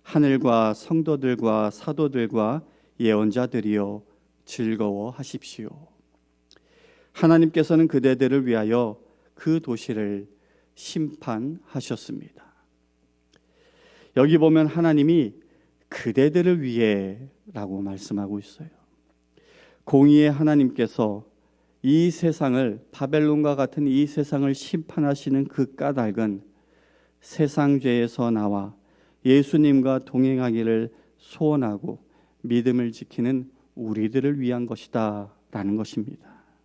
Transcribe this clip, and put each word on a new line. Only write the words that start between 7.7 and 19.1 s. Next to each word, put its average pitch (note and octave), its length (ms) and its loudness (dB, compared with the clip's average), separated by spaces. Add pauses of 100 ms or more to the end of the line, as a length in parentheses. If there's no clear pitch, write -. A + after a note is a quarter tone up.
그대들을 C3 600 2
위하여 A2+ 520 0 (360)
그 D#3+ 240 0
도시를 G#2+ 680 -6 (460)
심판하셨습니다. C3 1700 -8 (1700)
여기 D#3 200 6
보면 D#3 300 4
하나님이 D#3 680 2 (560)
"그대들을 D#3 720 0
위해"라고 G#2+ 1200 -4
말씀하고 G2+ 580 -8
있어요. - 300 -18 (1120)